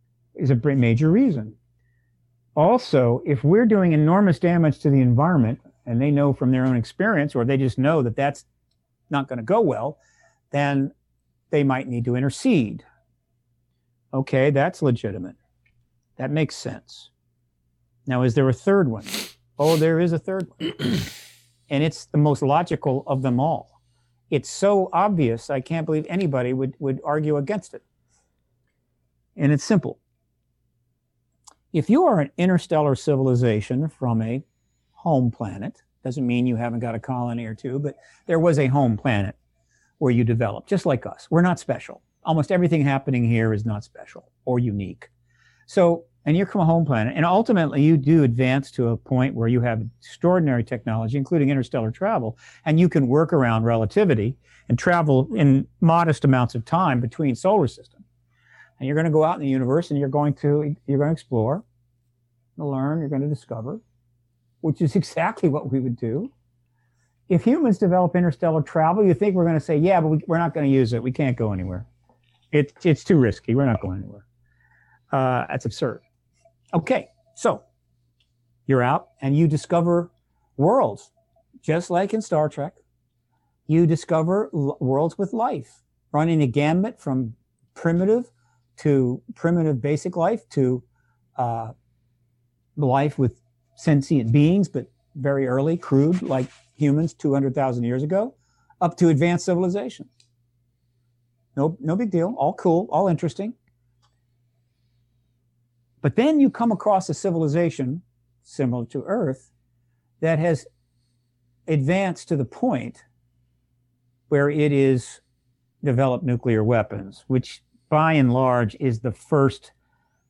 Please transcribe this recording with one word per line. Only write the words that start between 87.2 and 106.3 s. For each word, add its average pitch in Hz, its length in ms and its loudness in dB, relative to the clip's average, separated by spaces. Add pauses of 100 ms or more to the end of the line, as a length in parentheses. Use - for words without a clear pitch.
primitive 190 560 0 (480)
to 131 440 0 (120)
primitive 160 460 0
basic 151 360 -4
life 180 340 -2
to, 127 320 -2 (540)
uh, 117 360 -6 (1040)
life 139 420 0
with 127 220 -2 (360)
sentient 139 560 0
beings, 160 360 4
but - 220 -10 (260)
very 139 300 -2
early, 139 300 0
crude, 156 460 2
like 131 240 -4 (280)
humans 151 400 0
two 139 200 -2
hundred 135 200 -2
thousand 127 300 -2
years 123 180 -2
ago, 196 320 -4 (460)
up 175 160 -2
to 175 120 4
advanced 170 360 2
civilization. 185 640 -4 (1500)
No, 156 240 -2
no 156 160 -2
big 220 140 -4
deal. 180 280 -2
All 156 160 -2
cool, 175 360 0
all 185 180 0
interesting. 180 460 -4 (2500)
But - 140 0
then 294 240 4